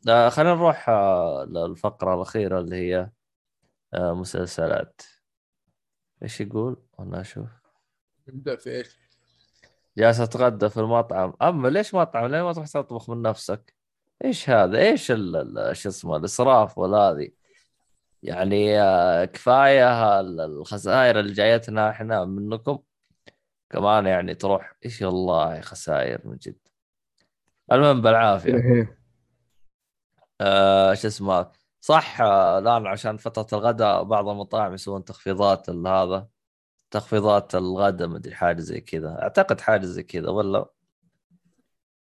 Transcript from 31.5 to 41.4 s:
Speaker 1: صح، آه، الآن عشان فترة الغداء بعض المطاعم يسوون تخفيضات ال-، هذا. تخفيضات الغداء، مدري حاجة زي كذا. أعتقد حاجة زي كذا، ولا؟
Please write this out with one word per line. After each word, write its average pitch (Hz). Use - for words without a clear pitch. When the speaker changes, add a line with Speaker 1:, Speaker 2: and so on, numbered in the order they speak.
Speaker 1:
صح، -
آه، 98
الآن 113
عشان 107
فترة 110
الغداء 107
بعض 104
المطاعم 101
يسوون 95
تخفيضات 98
ال-، 87
هذا. 95
تخفيضات 104
الغداء، 92
مدري 80
حاجة 87
زي 80
كذا. 80
أعتقد 110
حاجة 104
زي 90
كذا، 82
ولا؟ 98